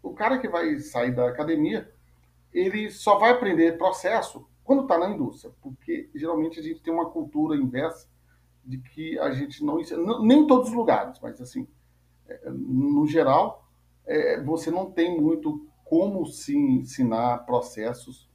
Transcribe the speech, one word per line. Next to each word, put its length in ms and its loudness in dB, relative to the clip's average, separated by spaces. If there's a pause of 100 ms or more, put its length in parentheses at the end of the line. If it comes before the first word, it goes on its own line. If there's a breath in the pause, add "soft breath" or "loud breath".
o 100 -10
cara 260 -2
que 80 -6
vai 320 -2
sair 360 -4
da 120 0
academia, 640 -2 (600)
ele 380 -2
só 280 2
vai 120 6
aprender 480 4
processo 680 -2 (160)
quando 240 2
tá 120 4
na 100 0
indústria, 420 -6 (120)
porque 520 -10
geralmente 460 -4
a 20 -14
gente 200 -10
tem 100 -4
uma 160 -2
cultura 480 -2
inversa 500 -4 (560)
de 140 -12
que 420 -10
a 140 -2
gente 320 -8
não 160 -2
ensina, 220 -6
n-, 240 0
nem 140 10
em 60 6
todos 220 6
os 60 -8
lugares, 480 0
mas 180 -14
assim, 260 -10 (640)
é, 220 -14
no 560 0
geral, 600 2 (380)
é, 380 -2
você 280 -4
não 200 -4
tem 280 0
muito 480 0 (160)
como 440 2
se 280 -8
ensinar 920 2
processos 880 -4